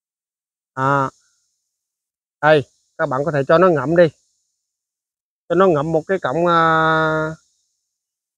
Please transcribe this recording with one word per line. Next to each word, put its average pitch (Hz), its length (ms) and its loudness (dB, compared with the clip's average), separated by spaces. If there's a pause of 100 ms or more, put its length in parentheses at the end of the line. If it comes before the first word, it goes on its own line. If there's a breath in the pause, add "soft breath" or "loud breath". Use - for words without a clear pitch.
(720)
À, 135 360 -2 (1300)
đây, 151 220 4 (340)
các 160 80 -4
bạn 139 200 -4
có 165 60 -4
thể 139 160 -2
cho 165 100 2
nó 180 120 4
ngậm 147 260 -2
đi. 175 120 4 (1400)
Cho 170 60 -4
nó 190 120 2
ngậm 160 240 0
một 156 160 -2
cái 190 140 -4
cọng, 151 260 -2
à, 175 80 2 (1800)